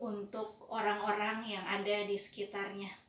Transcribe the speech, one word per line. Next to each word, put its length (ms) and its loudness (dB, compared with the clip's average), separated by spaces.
untuk 640 -4
orang-orang 800 2
yang 160 -2
ada 400 2
di 160 2
sekitarnya. 720 -4